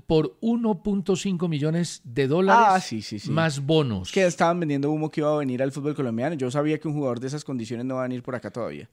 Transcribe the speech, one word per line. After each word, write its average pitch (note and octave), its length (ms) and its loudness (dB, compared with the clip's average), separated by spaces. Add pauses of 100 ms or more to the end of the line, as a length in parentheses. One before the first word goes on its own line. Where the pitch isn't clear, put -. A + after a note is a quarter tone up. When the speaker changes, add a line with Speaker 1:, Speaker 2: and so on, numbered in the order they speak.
Speaker 1:
por D#3 340 2
uno A3+ 420 0
punto G3 340 0
cinco F3+ 320 -2
millones D#3+ 560 -2
de C3+ 220 0
dólares F#3+ 400 6
Speaker 2:
Ah, F#3+ 140 4
sí, A2 220 -6
sí, G#2+ 160 -8
sí. - 120 -6
Speaker 1:
más C#3+ 360 0
bonos. C3 420 2
Speaker 2:
Es - 60 -8
que G3 100 4
estaban F3 340 2
vendiendo D3 320 0
humo D#3 200 -2
que D#3+ 100 -4
iba D3+ 140 2
a - 20 2
venir C3 260 -2
al C#3 80 0
fútbol C#3+ 240 -4
colombiano. C3+ 400 -2
Yo B2+ 160 -2
sabía D3+ 280 0
que D#3+ 100 -6
un D3 60 -2
jugador C3 260 -2
de C3 60 -8
esas D3 180 -8
condiciones A#2+ 400 -6
no C3 120 -4
va C3 40 -2
a B2+ 80 -2
venir B2 140 -6
por B2+ 120 -8
acá G#2+ 160 -6
todavía. D#2 420 -8